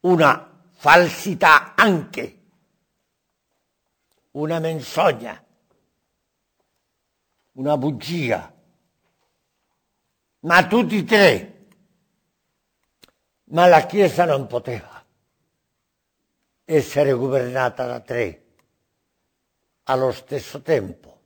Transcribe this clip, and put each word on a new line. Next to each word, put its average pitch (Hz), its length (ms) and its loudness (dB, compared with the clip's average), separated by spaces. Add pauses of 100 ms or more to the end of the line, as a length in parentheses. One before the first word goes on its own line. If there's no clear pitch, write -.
Una 160 680 2
falsità 165 1040 2
anche, - 640 -2 (1900)
una 156 280 -6
menzogna, 156 840 -4 (2000)
una 143 220 -2
bugia. 131 760 -6 (1900)
Ma 175 280 2
tutti 208 320 0
e 170 40 -4
tre. 185 640 2 (1800)
Ma 175 200 2
la 160 180 6
Chiesa 180 380 0
non 139 240 -2
poteva - 560 -12 (1600)
essere 143 480 0
governata 127 760 -2
da 120 140 -10
tre 117 460 -8 (1400)
allo 131 300 -2
stesso - 480 -12
tempo. - 640 -6